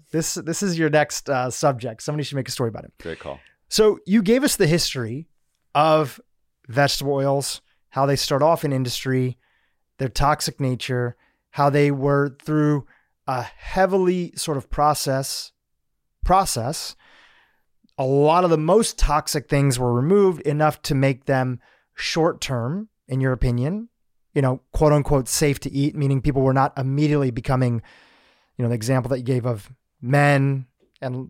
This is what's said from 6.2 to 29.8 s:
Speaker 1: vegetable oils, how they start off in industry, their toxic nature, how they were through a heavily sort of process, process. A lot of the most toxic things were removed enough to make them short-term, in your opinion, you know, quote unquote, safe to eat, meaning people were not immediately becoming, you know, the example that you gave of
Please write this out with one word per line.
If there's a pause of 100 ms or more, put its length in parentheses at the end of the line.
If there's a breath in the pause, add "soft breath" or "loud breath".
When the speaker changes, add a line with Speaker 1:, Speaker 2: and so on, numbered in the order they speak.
Speaker 1:
vegetable
oils, (300)
how
they
start
off
in
industry, (600)
their
toxic
nature, (320)
how
they
were
through (400 soft breath)
a
heavily
sort
of
process, (760)
process. (1040 soft breath)
A
lot
of
the
most
toxic
things
were
removed
enough
to
make
them (340 soft breath)
short-term, (180)
in
your
opinion, (440)
you
know, (140)
quote
unquote,
safe
to
eat,
meaning
people
were
not
immediately
becoming, (760 soft breath)
you
know,
the
example
that
you
gave
of (300)